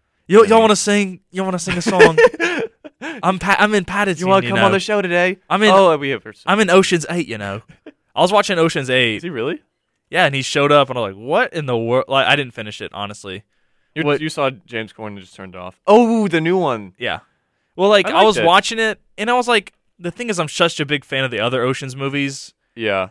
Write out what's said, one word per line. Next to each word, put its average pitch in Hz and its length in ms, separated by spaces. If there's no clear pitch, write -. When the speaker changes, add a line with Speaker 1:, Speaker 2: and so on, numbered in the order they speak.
Speaker 1:
Yo, 190 140
y'all 220 180
Speaker 2:
Hey. 226 40
Speaker 1:
wanna 214 140
sing? 202 440
Y'all 185 160
wanna 185 140
sing 180 180
a 175 40
song? 190 400
Speaker 2:
<laughs> 339 800
Speaker 1:
I'm 185 160
Pa-, 190 220
I'm 208 160
in 196 100
Patterson, 190 400
Speaker 2:
You 185 40
wanna 196 180
Speaker 1:
you - 20
Speaker 2:
come 196 100
Speaker 1:
know. 220 60
Speaker 2:
on 190 60
the 190 80
show 208 200
today? 180 380
Speaker 1:
I'm 190 140
in, 214 100
Speaker 2:
Oh, 190 260
we 139 120
have 123 160
Speaker 1:
I'm 196 120
in 202 120
Ocean's 180 380
Eight, 175 180
you 110 100
know. 101 240
I 143 60
was 180 100
watching 208 260
Ocean's 160 320
Eight. 123 280
Speaker 2:
Is 92 60
he 170 60
really? 147 320
Speaker 1:
Yeah, 175 160
and 139 80
he 135 80
showed 143 300
up, 143 180
and 127 80
I'm 120 60
like, 98 120
"What 147 380
in 151 140
the 123 100
wor-," 117 300
like, 135 180
I 123 100
didn't 135 200
finish 107 260
it, 98 140
honestly. 101 480
Speaker 2:
You, 156 120
Speaker 1:
What 143 160
Speaker 2:
you 156 80
saw 147 200
James 110 260
Corden 110 180
and 101 100
just 92 160
turned 95 180
it 92 80
off. 90 240
Oh, 220 420
the 165 140
new 170 160
one. 117 400
Speaker 1:
Yeah. 98 220
Well, 190 140
like, 202 180
Speaker 2:
I 214 40
Speaker 1:
I - 40
Speaker 2:
liked 190 100
Speaker 1:
was 214 120
Speaker 2:
it. 117 80
Speaker 1:
watching 196 340
it, 220 200
and 208 120
I 240 40
was 247 140
like, 220 260
the 175 120
thing 240 180
is, 185 100
I'm 156 100
such - 300
a 151 60
big 139 200
fan 135 180
of 131 80
the 113 80
other 120 240
Ocean's 131 320
movies. 139 580
Speaker 2:
Yeah. 101 360